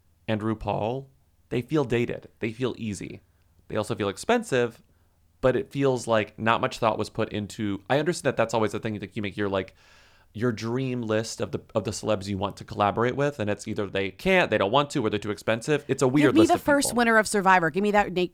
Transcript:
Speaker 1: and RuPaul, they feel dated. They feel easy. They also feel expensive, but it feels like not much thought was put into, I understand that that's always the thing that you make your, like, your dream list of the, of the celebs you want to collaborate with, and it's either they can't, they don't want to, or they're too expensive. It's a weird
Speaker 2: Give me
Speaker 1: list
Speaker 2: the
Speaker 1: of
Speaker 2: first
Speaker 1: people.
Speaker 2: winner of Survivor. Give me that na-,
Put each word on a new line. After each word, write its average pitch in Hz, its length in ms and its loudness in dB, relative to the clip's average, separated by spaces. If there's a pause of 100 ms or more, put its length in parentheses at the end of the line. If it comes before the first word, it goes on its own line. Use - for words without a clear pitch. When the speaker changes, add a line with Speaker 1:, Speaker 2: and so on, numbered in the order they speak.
(280)
Speaker 1:
and 107 120 0
RuPaul, 107 680 -4 (420)
they 127 120 -2
feel 147 220 0
dated. 120 460 -2 (100)
They 110 140 -2
feel 123 260 -4
easy. 104 440 -8 (440)
They - 100 -10
also 107 200 -2
feel 101 120 -2
expensive, 127 720 -2 (580)
but 127 140 4
it - 160 -2
feels 131 380 0
like 110 280 2
not 110 240 2
much 127 180 -4
thought 113 200 2
was 104 120 -4
put 110 180 -4
into, 101 600 -6
I 135 120 2
understand 151 320 -2
that - 40 -4
that's 113 180 0
always 107 180 2
the 107 80 -4
thing 107 180 -6
that 98 160 -12
you 110 80 -6
make 95 140 -6
your, 104 120 0
like, 95 260 -4 (580)
your 120 180 -2
dream 120 520 -4
list 110 380 -2
of 107 120 -6
the, - 80 -6 (140)
of 104 100 0
the 117 80 -4
celebs 101 340 -2
you 101 100 -4
want 95 200 -4
to - 80 -16
collaborate 104 520 0
with, 143 220 -2
and 104 100 -2
it's 104 200 -4
either 107 180 -4
they 95 240 -2
can't, 185 400 2
they 107 80 4
don't 98 140 0
want 143 180 2
to, 127 140 -2
or 107 40 2
they're 104 100 -2
too 104 120 -6
expensive. 123 580 -2
It's 139 140 0
a 131 60 6
weird 131 220 4
Speaker 2:
Give - 40 4
me 320 60 6
Speaker 1:
list 320 80 6
Speaker 2:
the 349 80 4
Speaker 1:
of - 60 -2
Speaker 2:
first 285 260 2
Speaker 1:
people. 226 100 -4
Speaker 2:
winner 233 200 4
of 214 100 2
Survivor. 185 420 4
Give 190 120 -2
me 208 100 2
that 202 200 4
na-, 180 220 0